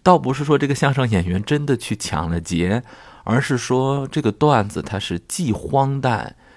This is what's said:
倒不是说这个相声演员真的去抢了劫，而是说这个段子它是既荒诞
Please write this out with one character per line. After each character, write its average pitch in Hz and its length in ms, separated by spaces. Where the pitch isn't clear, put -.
倒 180 140
不 127 160
是 139 120
说 147 120
这 139 100
个 135 80
相 139 180
声 127 160
演 98 160
员 92 180
真 147 220
的 139 100
去 113 200
抢 80 340
了 85 100
劫， 90 440
而 120 180
是 127 160
说 135 500
这 151 140
个 113 100
段 117 380
子 - 140
它 - 160
是 87 280
既 156 240
荒 135 480
诞 120 360